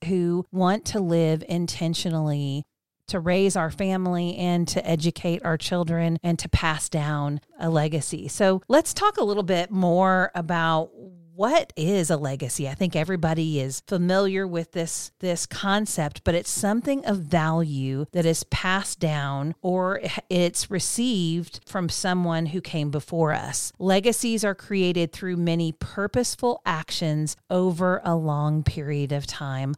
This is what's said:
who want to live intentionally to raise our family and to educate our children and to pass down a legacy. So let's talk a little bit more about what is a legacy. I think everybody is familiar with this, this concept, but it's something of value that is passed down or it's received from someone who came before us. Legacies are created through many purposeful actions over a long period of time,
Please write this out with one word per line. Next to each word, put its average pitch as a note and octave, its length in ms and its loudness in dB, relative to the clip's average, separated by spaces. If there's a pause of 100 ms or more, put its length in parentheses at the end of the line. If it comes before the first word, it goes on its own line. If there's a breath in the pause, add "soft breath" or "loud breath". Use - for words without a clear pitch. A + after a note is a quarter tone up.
who F3 440 0
want F#3 360 2
to G#3+ 160 -2
live E3 480 2
intentionally D#3 1120 -2 (440)
to G3 120 -4
raise F#3 380 2
our D#3+ 120 0
family F3+ 680 -2
and F3 320 2
to - 180 -2
educate E3+ 560 0
our E3 140 0
children E3 680 0
and E3+ 160 0
to - 80 -8
pass D#3 400 2
down D3 540 -2 (180)
a E3 100 0
legacy. D#3 600 0
So F#3+ 400 2
let's D4+ 240 4
talk G#4 240 2
a C#4 80 2
little G3+ 180 0
bit F3+ 280 0
more F#3 640 4
about E3 580 0 (420)
what A#3 420 2
is F3 360 2
a D#3 60 4
legacy. C#3 520 -4
I C#3+ 60 -8
think F3+ 200 -2
everybody D#3+ 640 0
is C3 280 -4
familiar F#3+ 580 2
with E3+ 280 -4
this, - 380 -4 (100)
this F3 260 -2
concept, G3 760 -2
but E3+ 120 2
it's F3 160 -2
something A#3+ 540 0
of G3+ 140 0
value D3+ 920 0
that E3+ 160 2
is D#3+ 160 0
passed - 560 -2
down C#3+ 640 -2
or F#3 400 0 (280)
it's F3+ 400 0
received F3+ 960 0
from F3+ 240 -2
someone E3+ 580 0
who F3 140 -4
came D3 300 -4
before D#3 420 0
us. - 460 -4
Legacies G#3+ 640 2
are G3+ 100 0
created F3+ 600 0
through F3+ 240 -4
many E3+ 340 2
purposeful - 920 -2
actions D#3 760 -2 (120)
over F3+ 540 2
a E3+ 100 0
long D3+ 480 0
period C#3+ 500 -2
of C#3+ 140 -2
time, C3+ 520 -6